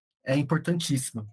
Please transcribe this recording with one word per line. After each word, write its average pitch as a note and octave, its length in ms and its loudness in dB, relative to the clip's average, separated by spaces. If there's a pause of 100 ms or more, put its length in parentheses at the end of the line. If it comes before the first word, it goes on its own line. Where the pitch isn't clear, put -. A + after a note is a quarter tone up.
(240)
é C3+ 120 2
importantíssima. D3 960 0